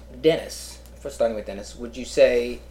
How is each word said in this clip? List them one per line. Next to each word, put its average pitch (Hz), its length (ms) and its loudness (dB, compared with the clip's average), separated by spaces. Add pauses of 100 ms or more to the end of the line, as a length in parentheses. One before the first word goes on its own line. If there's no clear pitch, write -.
(220)
Dennis, - 560 0 (220)
first - 160 -10
starting 113 180 0
with 104 120 -8
Dennis, 101 280 -12
would 120 220 -12
you 123 80 -10
say, 123 560 4 (100)